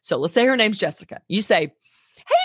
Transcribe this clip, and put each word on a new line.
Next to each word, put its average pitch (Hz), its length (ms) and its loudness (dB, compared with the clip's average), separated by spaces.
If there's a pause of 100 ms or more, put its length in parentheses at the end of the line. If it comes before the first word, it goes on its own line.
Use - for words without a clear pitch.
So - 180 -4
let's 160 160 -4
say 240 120 4
her 262 100 2
name's 214 220 0
Jessica. - 500 -6
You 202 140 0
say, 196 180 2
"Hey, - 720 -8 (100)